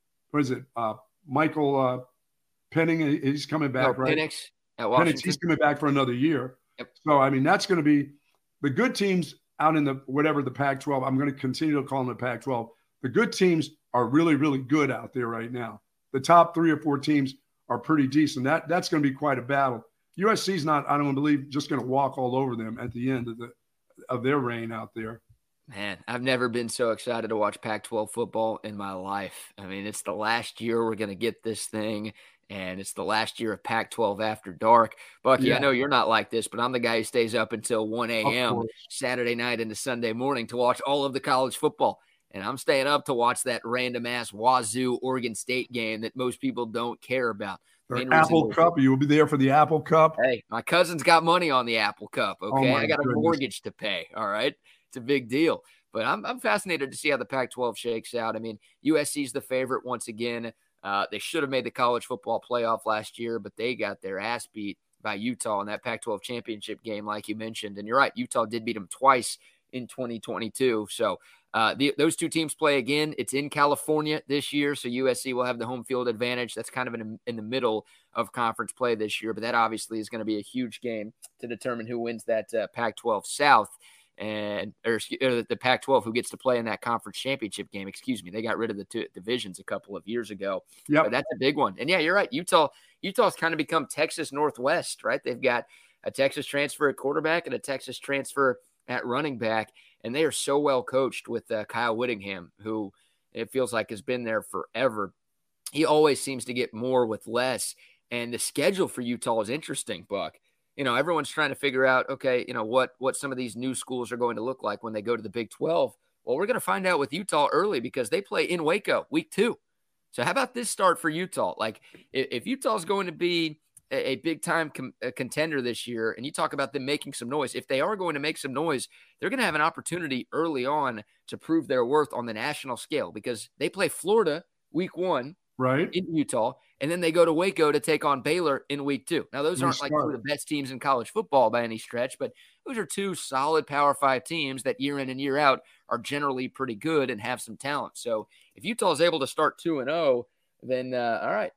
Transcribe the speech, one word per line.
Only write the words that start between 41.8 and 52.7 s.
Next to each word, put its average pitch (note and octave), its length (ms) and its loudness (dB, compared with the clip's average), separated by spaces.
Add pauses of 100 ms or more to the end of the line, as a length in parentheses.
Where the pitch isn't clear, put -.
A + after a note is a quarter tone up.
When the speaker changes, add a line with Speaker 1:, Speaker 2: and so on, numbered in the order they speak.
Speaker 2:
And G2 100 -10
I'm B2 160 -6
staying C3+ 280 2
up D3 200 2
to C#3 80 2
watch A#2+ 280 2
that A#2+ 200 -2
random-ass A#2+ 720 -4
Wazoo B2 720 2
Oregon B2 320 -2
State B2+ 360 -4
game A2+ 300 -4
that A2 160 -8
most B2+ 240 -2
people B2 260 -2
don't A#2 340 -4
care B2+ 280 -2
about. G2+ 320 -6 (300)
Speaker 1:
Or B2 60 -4
Speaker 2:
Main B2+ 120 -4
reason D#3+ 160 8
Speaker 1:
Apple D#3+ 260 4
Speaker 2:
is - 60 -4
Speaker 1:
Cup. E3+ 220 6
You C3+ 100 6
will C3 80 4
be C3+ 80 4
there D3 220 8
for D3 100 0
the C3 140 4
Apple D3+ 300 6
Cup. D#3+ 420 6
Speaker 2:
Hey, B2 260 2
my A2+ 140 -6
cousin's E3+ 400 2
got E3 220 8
money E3+ 260 4
on B2+ 160 4
the A#2 100 0
Apple G#2 320 0
Cup, G#2+ 320 -2
Speaker 1:
Oh, G#2+ 180 0
Speaker 2:
okay? C3 140 4